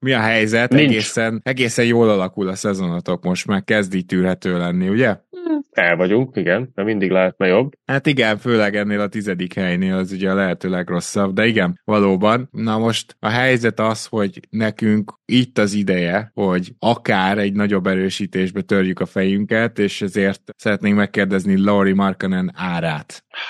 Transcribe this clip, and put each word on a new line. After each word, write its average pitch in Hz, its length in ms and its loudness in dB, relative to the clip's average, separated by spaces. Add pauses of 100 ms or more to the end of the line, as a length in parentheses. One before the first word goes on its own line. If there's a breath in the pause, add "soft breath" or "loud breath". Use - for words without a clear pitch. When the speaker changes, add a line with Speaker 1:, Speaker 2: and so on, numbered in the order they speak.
Speaker 1:
Mi 131 80 0
a 120 60 2
helyzet? 113 520 2
Speaker 2:
Nincs. 143 180 6
Speaker 1:
Egészen, 113 540 0
egészen 127 420 0
jól 117 240 4
alakul 95 380 0
a 92 80 -4
szezonotok 90 680 -4
most, 90 240 -2
már 98 160 -2
kezd 104 300 0
így 92 120 -2
tűrhető 92 520 0
lenni, 87 320 -2
ugye? 110 260 2 (560)
Speaker 2:
El 87 240 2
vagyunk, 135 400 2
igen, 101 400 -2
de 98 80 -4
mindig 104 280 0
lehetne 92 360 2
jobb. 110 240 2 (140)
Speaker 1:
Hát 135 220 0
igen, 117 300 2
főleg 107 380 0
ennél 104 240 -2
a 104 80 -2
tizedik 95 460 -6
helynél 92 420 0
az 92 160 -2
ugye 95 200 -2
a 95 40 0
lehető 92 340 -2
legrosszabb, 90 640 -2
de 107 120 2
igen, 98 380 0
valóban. 104 680 2
Na 110 260 -4
most 113 420 -2
a 110 100 -2
helyzet 120 500 2
az, 110 260 0
hogy 101 340 -4 (100)
nekünk 107 640 0 (120)
itt 123 320 2
az 101 160 2
ideje, 98 600 -2
hogy 92 460 -2
akár 104 580 0
egy 101 160 -2
nagyobb 101 340 0
erősítésbe 95 720 -2
törjük 92 380 0
a 92 60 -2
fejünket, 101 720 -2
és 101 220 0
ezért 98 400 -2 (160)
szeretnénk 104 380 0
megkérdezni 98 680 2
Lauri 98 300 4
Markkanen 95 640 0
árát. 82 680 -6 (260)